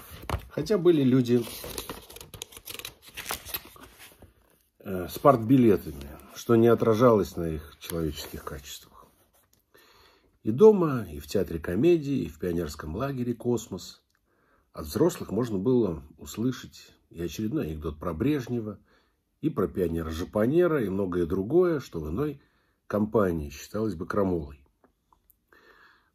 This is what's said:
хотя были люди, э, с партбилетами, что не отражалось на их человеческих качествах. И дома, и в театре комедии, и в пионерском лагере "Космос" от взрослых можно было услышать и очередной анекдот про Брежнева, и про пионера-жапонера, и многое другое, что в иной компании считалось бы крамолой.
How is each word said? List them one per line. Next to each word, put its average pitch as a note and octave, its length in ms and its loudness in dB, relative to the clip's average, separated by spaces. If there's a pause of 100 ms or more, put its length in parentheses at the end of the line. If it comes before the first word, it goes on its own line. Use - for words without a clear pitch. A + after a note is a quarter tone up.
(480)
хотя E3 300 -2
были E3 240 4
люди, A#2+ 420 4 (3250)
э, F#2 300 -8
с - 100 -12
партбилетами, A2 880 4 (260)
что - 220 2
не A2+ 120 8
отражалось A2+ 680 4
на E2+ 140 -4
их D#2 300 -10
человеческих D#2+ 640 -8
качествах. - 600 -16 (1400)
И A2 80 -2
дома, D3+ 600 6
и D2 60 -12
в - 80 -14
театре E2+ 320 -2
комедии, C#3 640 0
и E2 80 -6
в - 80 -18
пионерском E2 580 -6
лагере B2 380 -4
"Космос" A2+ 680 -6 (680)
от - 120 -12
взрослых G#2+ 460 -2
можно A2 260 -2
было F#2+ 480 0 (140)
услышать - 760 -8 (160)
и E2 140 -12
очередной A2 460 -6
анекдот D#2 300 -8
про F2 140 -8
Брежнева, A#2+ 680 -4 (600)
и C#3+ 80 -2
про G#2 200 0
пионера-жапонера, G2 1160 0
и F#2+ 60 -2
многое F2+ 340 -2
другое, C#3 560 2
что - 180 -12
в D#2 120 -6
иной C#3 320 -4 (440)
компании G2+ 600 0
считалось G#2 460 -6
бы D#2+ 100 -10
крамолой. E2+ 560 -2 (1500)